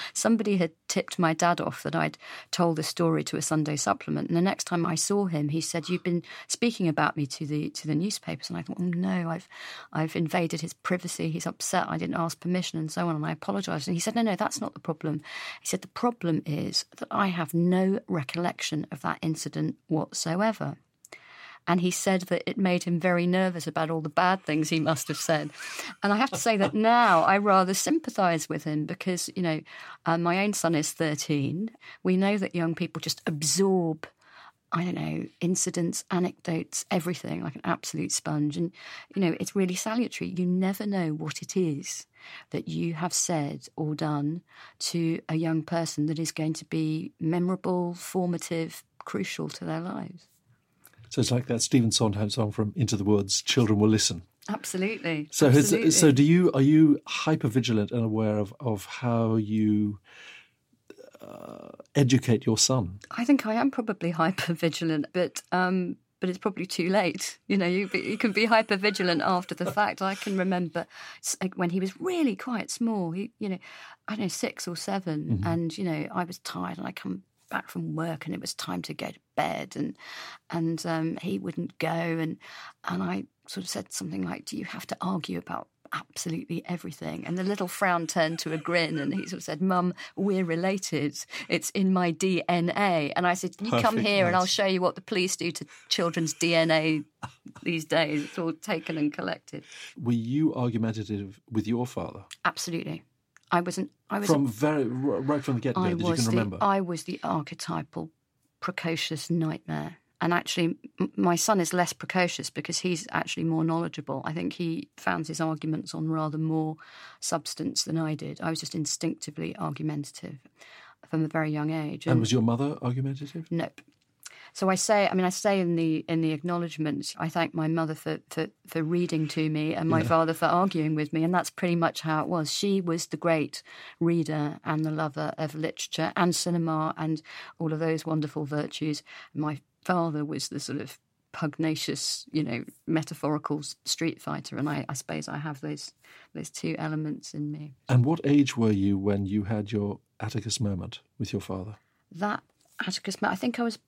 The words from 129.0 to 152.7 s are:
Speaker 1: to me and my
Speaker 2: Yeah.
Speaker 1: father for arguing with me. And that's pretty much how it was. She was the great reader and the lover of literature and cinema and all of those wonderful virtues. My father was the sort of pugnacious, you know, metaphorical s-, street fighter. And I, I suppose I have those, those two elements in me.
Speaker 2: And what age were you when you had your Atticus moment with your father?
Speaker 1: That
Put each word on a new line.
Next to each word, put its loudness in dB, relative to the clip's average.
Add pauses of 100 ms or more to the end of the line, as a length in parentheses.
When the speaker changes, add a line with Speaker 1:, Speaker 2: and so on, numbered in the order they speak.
Speaker 1:
to 0
me 0
and 0
my 6
Speaker 2:
Yeah. 0
Speaker 1:
father 4
for 2
arguing 2
with -2
me. 2
And 2
that's 0
pretty 0
much 0
how 0
it -4
was. -2
She 2
was -2
the -6
great 0 (360)
reader 2
and -2
the -2
lover -2
of -4
literature -4
and 4
cinema 0
and -2 (380)
all -2
of -2
those 0
wonderful -2
virtues. -4 (320)
My -2 (220)
father 2
was -6
the -8
sort -6
of -14 (320)
pugnacious, -2
you 0
know, -4 (220)
metaphorical -2
s-, -10 (100)
street -2
fighter. -8
And -2
I, -4
I -4
suppose -6
I -6
have -8
those, -8 (420)
those -10
two -6
elements -6
in -6
me. -12 (160)
Speaker 2:
And 6
what 2
age 6
were 4
you 2
when 2
you 0
had -2
your -2 (220)
Atticus -4
moment -2 (180)
with -4
your -2
father? -8 (340)
Speaker 1:
That -4 (440)